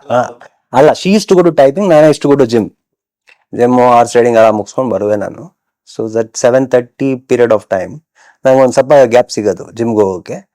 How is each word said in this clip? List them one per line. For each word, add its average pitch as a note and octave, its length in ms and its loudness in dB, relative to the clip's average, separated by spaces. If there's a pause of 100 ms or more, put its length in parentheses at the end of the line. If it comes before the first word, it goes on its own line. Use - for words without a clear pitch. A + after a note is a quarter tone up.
(100)
ಆ, A#2+ 80 -2 (540)
ಅಲ್ಲ, C#3 180 4
she B2 260 -4
used G3+ 120 -4
to G3 80 2
go F3 100 4
to D#3+ 80 -2
typing, C#3+ 340 0
ನಾನು D#3 220 4
used C#3 120 -4
to D3 100 0
go C#3 60 0
to A2+ 80 2
gym. A2 200 -2 (840)
ಜಿಮ್, B2 280 0
ಹಾರ್ಸ್ A#2+ 360 2
ರೈಡಿಂಗ್ A#2 220 2
ಎಲ್ಲ A2 120 4
ಮುಗಿಸ್ಕೊಂಡು G#2+ 400 -6
ಬರುವೆ G#2 260 -4
ನಾನು. G2+ 460 -12 (320)
So - 80 -10 (120)
that A2 140 -4 (140)
seven B2+ 300 0
thirty B2+ 380 -2 (200)
period A#2+ 260 0
of G2+ 60 -4 (120)
time, F#2 180 -6 (520)
ನಂಗೆ C3 200 2
ಒಂದ್ B2 120 -2
ಸ್ವಲ್ಪ C3+ 180 0 (200)
ಗ್ಯಾಪ್ B2 200 0
ಸಿಗೋದು A2 300 -4 (140)
ಜಿಮ್‌ಗೆ A2+ 240 -2
ಹೋಗೋಕೆ. G2 340 -6 (180)